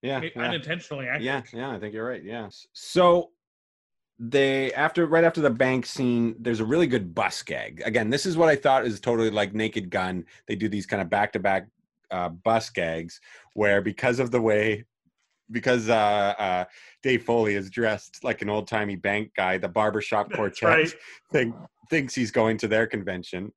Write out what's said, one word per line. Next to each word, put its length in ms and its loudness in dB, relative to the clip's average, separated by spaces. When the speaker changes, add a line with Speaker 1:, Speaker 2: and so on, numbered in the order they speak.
Speaker 1:
Yeah, 200 -4
Speaker 2:
May-, 140 -8
Speaker 1:
yeah. 80 -6
Speaker 2:
unintentionally, 640 -6
I 80 -2
Speaker 1:
Yeah, 240 -4
Speaker 2:
think. 120 -20
Speaker 1:
yeah, 180 -8
I 80 -8
think 140 -10
you're 140 -6
right. 160 -8
Yeah. 240 -10
S-, 260 -20
so 580 2
they, 560 0
after, 320 2
right 180 4
after 180 4
the 80 4
bank 360 2
scene, 540 0
there's 200 -2
a 60 0
really 220 2
good 280 -2
bus 260 -2
gag. 440 -8
Again, 240 0
this 160 0
is 120 0
what 120 6
I 60 6
thought 300 4
is 140 -4
totally 300 2
like 240 -2
Naked 360 -4
Gun. 360 -2
They 80 -4
do 120 -4
these 180 -4
kinda 200 -2
back-to-back, 640 0
uh, 180 -4
bus 400 0
gags 520 -6
where 280 4
because 380 -2
of 120 -2
the 100 2
way, 440 2
because, 380 0
uh, 480 4
uh, 280 -2
Dave 220 2
Foley 320 2
is 140 -6
dressed 540 -4
like 180 -2
an 80 -4
old-timey 480 -2
bank 380 -2
guy, 220 0
the 120 -4
barbershop 580 0
Speaker 2:
<laughs> 20 -18
That's 80 -6
Speaker 1:
quartet 320 -2
Speaker 2:
right. 240 4
Speaker 1:
thing, 220 2
thinks 240 0
he's 180 -2
going 260 4
to 100 -4
their 200 2
convention. 680 -8